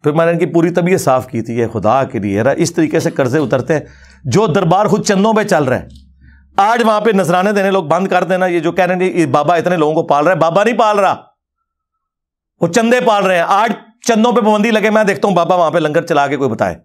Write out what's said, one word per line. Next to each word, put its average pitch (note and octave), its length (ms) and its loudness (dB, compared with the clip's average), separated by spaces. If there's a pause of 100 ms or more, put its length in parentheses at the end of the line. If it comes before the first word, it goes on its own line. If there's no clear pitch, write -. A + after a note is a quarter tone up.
फिर D3+ 100 2
मैंने E3 180 2
इनकी E3+ 160 0
पूरी E3+ 240 2
तबीयत F3+ 280 0
साफ B2+ 260 0
की A2+ 160 -6
थी, A#2 160 -6
ये A#2 100 0
खुदा A2 380 0
के A2+ 140 -8
लिए, G2 160 -2
यार, A2 140 0
इस D#3+ 260 -2
तरीके D#3+ 240 0
से E3 120 -2
कर्जे C3+ 280 -2
उतरते C3 340 -2
हैं। C#3+ 120 -4 (400)
जो E3+ 220 2
दरबार F#3 400 0
खुद G#3 160 0
चंदों G#3 300 2
पे G#3+ 120 0
चल E3 180 2
रहा B2 140 0
है, - 100 -10 (720)
आज A#3 200 2
वहां A3 180 2
पे A3 140 0
नजराने F#3 400 0
देने G3 160 0
लोग F#3+ 180 -2
बंद F3+ 220 0
कर F#3 160 2
देना। F#3 220 -2
ये F3 120 0
जो E3+ 120 -2
कह F3+ 120 0
रहे F3+ 120 -2
हैं F3+ 80 -2
जी, F#3 160 -2
ये D#3+ 80 2
बाबा D3 300 0
इतने F3 200 0
लोगों D#3 160 0
को E3 100 0
पाल D3 200 0
रहा F3+ 100 2
है, D#3 60 -4
बाबा E3 240 2
नहीं A#3 120 0
पाल G#3 220 2
रहा, F#3 140 2 (1500)
वो E3+ 100 0
चंदे A#3 320 2
पाल G#3 220 2
रहे F#3 120 0
हैं। E3+ 80 0
आज G#3+ 300 0 (300)
चंदों A3+ 280 2
पे A#3+ 80 2
पाबंदी G#3+ 300 0
लगे, G#3+ 200 0
मैं G#3+ 160 2
देखता G3+ 220 0
हूं G3 60 0
बाबा F3 220 2
वहां E3 140 0
पे E3 100 -2
लंगर D#3 240 -2
चला D3 240 0
के C#3 80 -4
कोई C3+ 120 -2
बताए। G2+ 360 -4